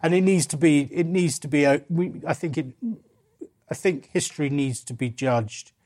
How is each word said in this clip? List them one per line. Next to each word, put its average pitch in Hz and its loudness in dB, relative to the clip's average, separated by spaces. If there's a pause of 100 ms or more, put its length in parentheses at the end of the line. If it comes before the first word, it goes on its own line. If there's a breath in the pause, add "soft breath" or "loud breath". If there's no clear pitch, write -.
And 165 2
it 185 4
needs 185 4
to - -6
be, 147 4
it 165 -2
needs 175 0
to - -10
be, 147 4
uh, 139 6 (100)
we, 175 -2
I 160 -2
think 156 -4
it, 143 -4 (1040)
I - -4
think 165 -2
history 151 -4
needs 139 -2
to - -12
be 123 -4
judged 117 -2 (160)